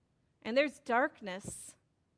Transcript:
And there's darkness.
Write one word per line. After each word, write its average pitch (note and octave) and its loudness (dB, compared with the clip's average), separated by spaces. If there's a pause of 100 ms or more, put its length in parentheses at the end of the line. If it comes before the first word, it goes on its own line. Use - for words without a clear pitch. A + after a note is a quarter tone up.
(440)
And A3+ 0
there's C#4+ 2
darkness. A3+ -2 (440)